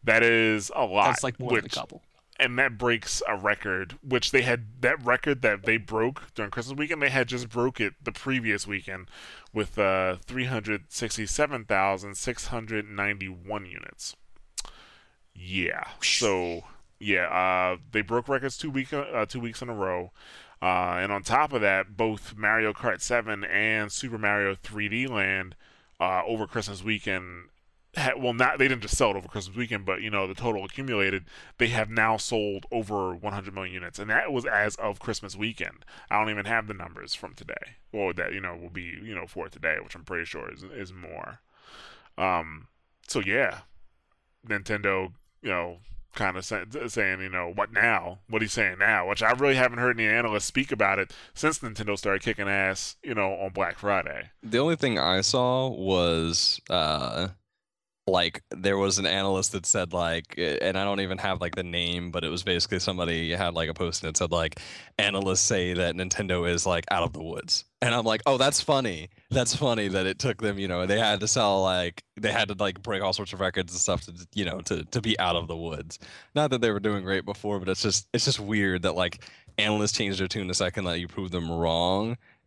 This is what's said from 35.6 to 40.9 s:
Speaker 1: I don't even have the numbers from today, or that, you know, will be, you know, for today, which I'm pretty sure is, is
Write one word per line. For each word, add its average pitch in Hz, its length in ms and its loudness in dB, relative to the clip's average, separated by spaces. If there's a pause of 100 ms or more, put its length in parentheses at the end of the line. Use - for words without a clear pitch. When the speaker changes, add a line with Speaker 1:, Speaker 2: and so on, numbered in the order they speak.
Speaker 1:
I 104 80 4
don't 110 120 2
even 101 160 -4
have 113 200 0
the 107 80 -8
numbers 87 400 -10
from - 200 -12
today, - 420 -12 (160)
or 98 200 0
that, 87 200 -4
you 98 80 -6
know, 87 160 -8
will 85 140 -14
be, 87 320 -10
you 110 120 -12
know, 85 120 -6
for - 220 -8
today, 80 340 0
which - 120 -14
I'm 82 100 -16
pretty 85 220 -4
sure 69 260 -8
is, 65 120 -16
is 95 280 -12